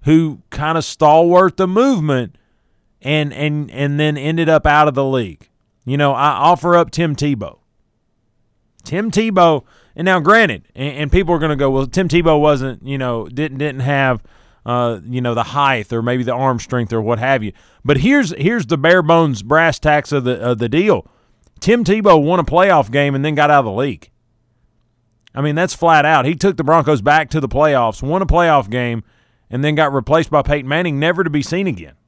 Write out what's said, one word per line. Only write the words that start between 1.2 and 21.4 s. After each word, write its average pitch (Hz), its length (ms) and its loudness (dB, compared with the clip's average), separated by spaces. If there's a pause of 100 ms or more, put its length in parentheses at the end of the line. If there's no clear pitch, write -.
the 185 120 0
movement 170 680 0 (640)
and, 147 320 -2
and, 151 380 -4
and 143 300 -4
then 151 180 0
ended 160 300 -2
up 156 180 2
out 151 220 4
of 135 60 -2
the 135 100 0
league. 120 440 -4 (360)
You 131 120 -4
know, 143 160 2
I 139 180 0
offer 160 440 2
up 170 160 2
Tim 160 240 -2
Tebow. 131 460 -6 (1200)
Tim 196 300 -6
Tebow, 185 500 2 (320)
and 160 100 -8
now 185 140 2
granted, 170 460 2 (100)
and, 135 220 -8
and 147 160 -4
people 175 200 2
are 165 60 0
gonna 151 160 0
go, 139 160 0
"Well, 135 160 -2
Tim 175 220 -2
Tebow 156 320 2
wasn't, 135 440 0
you 139 140 -8
know, 120 300 -6
didn't, 135 300 -8
didn't 135 240 -6
have, 135 420 -2 (420)
uh, 120 380 -2
you 123 160 -8
know, 120 140 -2
the 117 100 -2
height 135 480 -2
or 117 100 -2
maybe 123 220 -2
the 120 100 -4
arm 127 240 -2
strength 117 340 -6
or 113 80 -2
what 110 200 -4
have 127 240 -2
you." 101 80 -8 (320)
But 139 140 2
here's, 240 380 2
here's 180 300 -2
the 160 100 -2
bare 170 260 4
bones 151 420 2
brass 151 340 2
tacks 147 320 0
of 139 140 -2
the, 123 160 -2
of 120 180 -2
the 117 100 -2
deal. 156 400 0 (520)